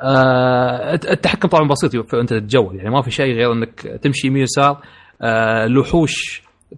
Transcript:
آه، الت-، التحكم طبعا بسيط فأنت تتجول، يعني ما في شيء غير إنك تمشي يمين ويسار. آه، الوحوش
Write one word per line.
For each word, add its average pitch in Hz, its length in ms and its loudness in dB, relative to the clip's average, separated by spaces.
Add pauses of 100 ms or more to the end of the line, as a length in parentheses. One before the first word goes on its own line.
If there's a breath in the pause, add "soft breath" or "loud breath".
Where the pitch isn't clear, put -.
آه، 127 920 2
الت-، 170 120 -4
التحكم - 420 -2
طبعا 156 200 2
بسيط 127 420 -2
فأنت 120 220 0
تتجول، 107 440 0
يعني 95 140 -6
ما 135 120 2
في 127 80 -6
شيء 135 240 -2
غير 117 180 0
إنك 117 280 -4 (220)
تمشي 135 240 -2
يمين 135 140 0
ويسار. 139 420 0 (400 loud breath)
آه، 113 420 0
الوحوش 135 800 0 (360)